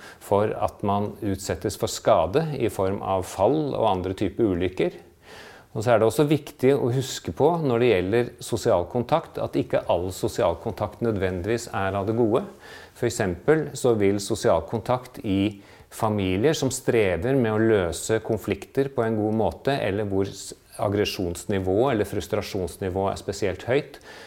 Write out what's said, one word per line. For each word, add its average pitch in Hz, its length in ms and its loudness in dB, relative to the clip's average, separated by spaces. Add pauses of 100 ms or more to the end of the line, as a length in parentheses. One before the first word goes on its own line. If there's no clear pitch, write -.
(180)
for 104 260 2 (120)
at - 260 -4
man 104 380 0
utsettes 98 560 -4
for 113 100 -4
skade 120 720 2
i 117 140 0
form 98 300 -2
av 95 260 -2
fall 135 460 2
og 113 160 2
andre 92 240 -2
typer 101 420 0
ulykker. 90 360 0 (800)
Og 117 80 -6
så 117 140 4
er 107 60 6
det 110 80 6
også 147 200 4
viktig 139 480 2
å 123 160 0
huske - 440 -4
på 135 120 4 (160)
når 120 160 2
det 123 100 6
gjelder 101 400 2 (140)
sosial 104 480 0
kontakt, 143 480 -2
at 110 160 -4
ikke 139 360 0
all 92 200 0
sosial 90 480 0
kontakt 107 440 -6
nødvendigvis 95 680 -2
er 98 240 -2
av 98 120 -2
det 113 100 0
gode. 123 260 4 (520)
For 123 120 0
eksempel 135 680 0
så 120 180 4
vil 101 240 4
sosial 101 480 0
kontakt - 560 -4
i 101 380 0 (300)
familier 104 640 0
som 131 160 0
strever 110 680 2
med 110 140 2
å 110 80 2
løse 107 640 2
konflikter 120 680 -2
på 117 120 0
en 113 120 0
god 107 240 0
måte, 135 400 0
eller 104 280 -2
hvor 98 200 0
s-, - 240 -14 (280)
aggresjonsnivået 101 1120 0
eller 104 140 0
frustrasjonsnivået 98 1040 -4
er - 60 -12
spesielt - 480 -4
høyt, 143 300 -2 (280)